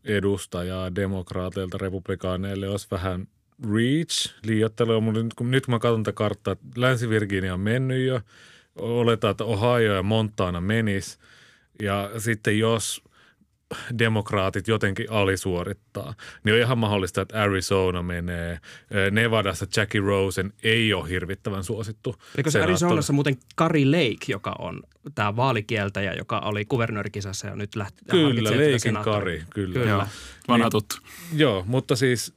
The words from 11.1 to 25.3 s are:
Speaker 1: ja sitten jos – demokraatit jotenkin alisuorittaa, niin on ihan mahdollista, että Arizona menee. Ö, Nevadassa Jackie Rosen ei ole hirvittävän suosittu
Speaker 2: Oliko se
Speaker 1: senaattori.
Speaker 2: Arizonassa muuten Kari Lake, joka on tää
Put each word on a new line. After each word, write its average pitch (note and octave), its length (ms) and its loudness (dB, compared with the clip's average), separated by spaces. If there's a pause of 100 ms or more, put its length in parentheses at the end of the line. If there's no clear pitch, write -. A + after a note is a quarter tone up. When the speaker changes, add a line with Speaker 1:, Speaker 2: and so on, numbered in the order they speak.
Speaker 1:
ja G2+ 360 -2
sitten G#2+ 400 0
jos – A2+ 440 0 (960)
demokraatit G#2 720 0
jotenkin G#2+ 420 0
alisuorittaa, F#2+ 1040 -2 (300)
niin G#2+ 100 4
on A#2+ 60 6
ihan A#2+ 180 2
mahdollista, G2+ 420 0
että G#2+ 220 -2
Arizona F#2 600 2
menee. F2 560 -6 (360)
Ö, G2 160 2
Nevadassa G#2 560 2 (100)
Jackie G#2+ 240 0
Rosen G2 520 0 (100)
ei A2+ 320 2
ole E2 140 -4
hirvittävän F#2 560 -4
suosittu A2 460 -6
Speaker 2:
Oliko - 400 -4
se - 20 -2
Speaker 1:
senaattori. C#3 200 4
Speaker 2:
Arizonassa E3+ 400 2
muuten C#3+ 240 2 (200)
Kari D#3 300 4
Lake, C#3 420 2
joka G2+ 300 -4
on F2+ 240 -10 (320)
tää G#2 220 0